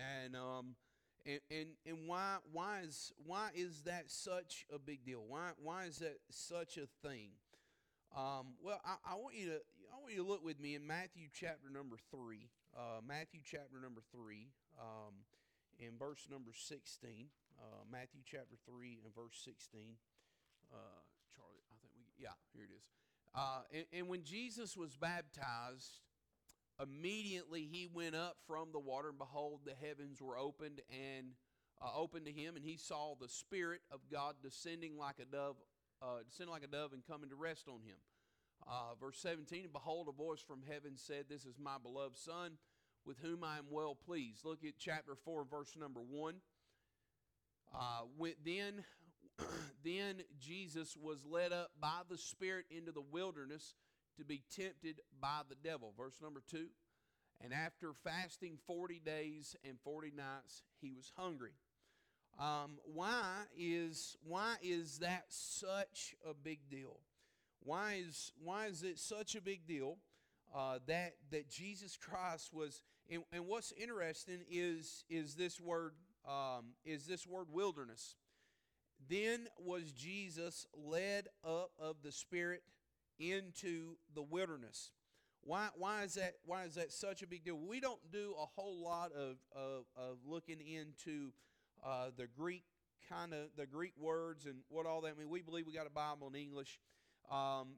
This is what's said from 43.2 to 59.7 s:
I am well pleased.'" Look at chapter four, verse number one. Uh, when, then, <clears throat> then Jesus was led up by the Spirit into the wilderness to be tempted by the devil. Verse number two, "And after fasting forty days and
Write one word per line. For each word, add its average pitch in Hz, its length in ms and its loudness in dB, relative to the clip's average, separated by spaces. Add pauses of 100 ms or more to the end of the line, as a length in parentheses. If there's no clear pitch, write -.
I 156 160 2
am 143 120 -4
well 151 240 4
pleased.'" 127 500 -2
Look 156 200 -2
at 147 140 -2
chapter 151 360 0
four, 156 300 0
verse 143 320 -4
number 139 240 -2
one. 147 340 0 (1400)
Uh, 123 280 0 (140)
when, 165 180 0 (100)
then, 202 400 0 (540)
<clears throat> 147 60 0 (400)
then 190 380 2 (160)
Jesus 160 580 -2
was 151 280 -2
led 175 280 6
up 175 180 2 (100)
by 160 300 4
the 175 80 0
Spirit 185 520 0
into 165 220 -4
the 151 80 0
wilderness 151 760 0 (440)
to 151 60 -6
be 143 180 -2 (120)
tempted 165 460 -2 (200)
by 147 280 4
the 135 60 -10
devil. 135 420 -2
Verse 131 240 -6
number 147 300 -8
two, 165 160 0 (720)
"And 123 140 -2
after 160 400 0
fasting 170 720 -2
forty 175 340 2
days 156 640 0
and 131 160 -6